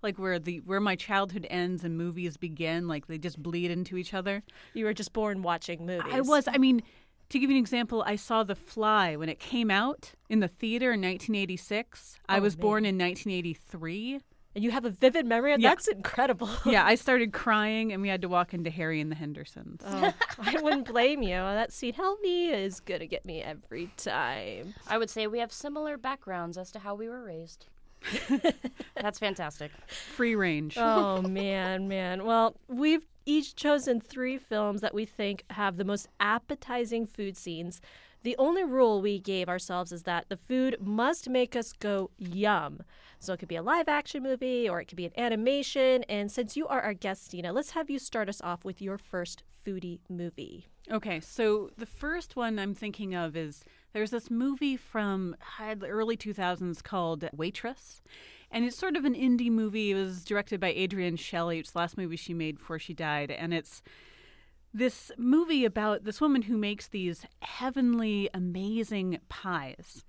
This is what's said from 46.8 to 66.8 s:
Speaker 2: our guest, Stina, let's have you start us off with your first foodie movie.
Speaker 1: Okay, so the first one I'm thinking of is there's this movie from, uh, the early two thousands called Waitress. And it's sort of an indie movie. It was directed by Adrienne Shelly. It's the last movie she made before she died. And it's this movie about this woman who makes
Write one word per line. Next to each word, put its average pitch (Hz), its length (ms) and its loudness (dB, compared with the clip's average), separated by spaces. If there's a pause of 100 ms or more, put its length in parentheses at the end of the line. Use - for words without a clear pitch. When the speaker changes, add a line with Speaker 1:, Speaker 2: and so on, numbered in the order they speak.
Speaker 2:
our 208 120 -2
guest, 190 300 -6
Stina, 175 300 -6
let's - 180 -2
have 311 180 -4
you 277 80 -2
start 220 300 -4
us 202 140 -8
off 226 240 -8
with 190 160 -10
your 196 160 -6
first - 460 -8 (220)
foodie 175 340 -8 (100)
movie. 175 580 -10 (240)
Speaker 1:
Okay, 202 300 -4
so 214 560 0
the 226 80 -10
first 320 500 -8
one 226 240 -2
I'm 196 160 -4
thinking 208 400 -8
of 165 220 -4
is 151 260 -8 (300)
there's 214 180 -2
this 233 180 -6
movie 262 460 0
from, 196 640 -2 (200)
uh, 214 180 -8
the 196 120 -10
early 220 300 0
two 208 160 -8
thousands 180 480 -2
called 165 520 -2
Waitress. - 680 -8 (500)
And 233 140 0
it's 247 100 -4
sort 349 220 0
of 277 80 0
an 254 100 4
indie 247 360 4
movie. 214 400 2
It 190 40 2
was 185 300 -2
directed 202 340 -2
by 185 140 0
Adrienne 180 420 0
Shelly. 170 440 -2
It's - 120 -10
the 175 80 -4
last 170 180 -2
movie 170 200 -6
she - 160 -8
made 156 240 -4
before 160 200 -8
she 156 160 -10
died. 147 380 -2
And 170 220 -4
it's - 280 -6 (920)
this 233 440 -2
movie 285 460 4
about 214 400 2
this 208 160 -8
woman 285 220 6
who 220 160 0
makes 208 320 -2